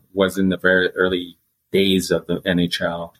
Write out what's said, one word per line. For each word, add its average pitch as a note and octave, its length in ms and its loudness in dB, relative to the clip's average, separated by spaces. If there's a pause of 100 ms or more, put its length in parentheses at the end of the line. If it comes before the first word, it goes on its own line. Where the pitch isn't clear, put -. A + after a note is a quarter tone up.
(140)
was F#2+ 240 0
in F#2+ 120 0
the F2+ 80 -2
very F#2 340 2
early F2+ 460 -2 (340)
days F#2+ 380 2
of E2+ 160 -2
the E2+ 200 -4
N F2+ 140 2
H F2 220 -2
L. E2+ 380 -8